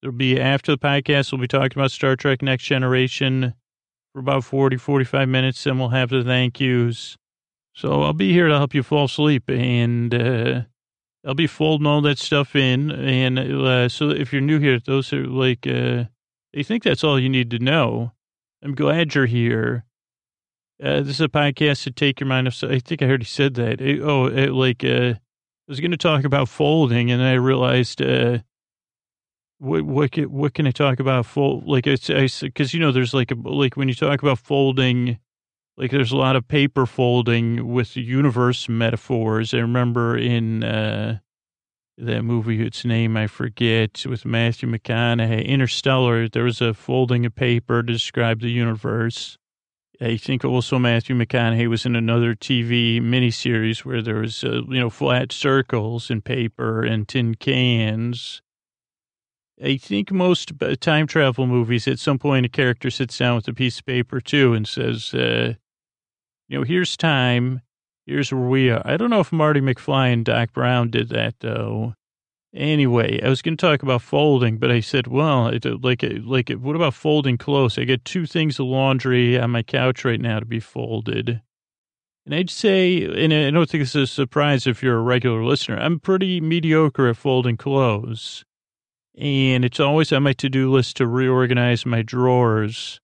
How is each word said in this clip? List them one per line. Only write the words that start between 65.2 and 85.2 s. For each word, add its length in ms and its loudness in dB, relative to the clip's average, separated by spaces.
you 100 -8
know, 60 -2
"Here's 320 -2
time. 640 0
Here's 260 -4
where 160 -2
we 220 4
are." 160 0
I 100 0
don't 140 0
know 100 2
if 140 0
Marty 260 2
McFly 540 0
and 100 0
Doc 300 0
Brown 380 0
did 180 -2
that, 320 -4
though. 520 -6
Anyway, 640 2
I 80 0
was 140 0
gonna 140 -2
talk 260 2
about 180 0
folding, 560 2
but 140 0
I 80 4
said, 260 -2
"Well, 440 2
it, 160 -4
uh, 180 -4
like, 200 0
uh, 200 -4
like, 260 -2
uh, 60 -4
what 200 -6
about 200 0
folding 420 0
clothes? 400 0
I 60 -2
get 220 -2
two 200 -4
things 340 -2
of 60 0
laundry 720 2
on 140 0
my 100 -2
couch 440 -2
right 160 0
now 180 -2
to 60 -10
be 140 -6
folded." 840 -6
And 80 -8
I'd 160 -2
say, 540 2
and 300 2
I 180 2
don't 180 2
think 120 -2
this 120 -4
is 100 2
a 40 0
surprise 580 0
if 160 -2
you're 160 2
a 60 0
regular 400 0